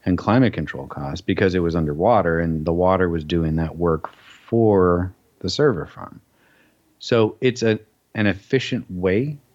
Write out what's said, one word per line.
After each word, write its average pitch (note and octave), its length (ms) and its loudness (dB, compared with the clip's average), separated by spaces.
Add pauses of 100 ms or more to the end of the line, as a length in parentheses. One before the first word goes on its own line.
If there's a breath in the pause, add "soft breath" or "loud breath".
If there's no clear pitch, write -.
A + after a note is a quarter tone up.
and F2+ 120 2
climate A#2 360 2
control C#2 340 -8
costs C#2+ 340 -10
because F#2 320 0
it F#2 60 0
was E2+ 160 0
underwater E2+ 640 2
and D#2+ 260 -2
the E2+ 80 0
water F2+ 360 2
was E2 140 -4
doing D#2+ 340 0
that D#2+ 200 -2
work E2 360 -2
for F#2 1000 0 (260)
the F#2 100 -6
server A2+ 360 0
farm. - 340 -18 (800 soft breath)
So A2+ 420 0
it's A#2+ 220 0
a, A2 160 2 (360)
an G#2+ 120 0
efficient G#2+ 600 -2
way G2 480 -2 (180)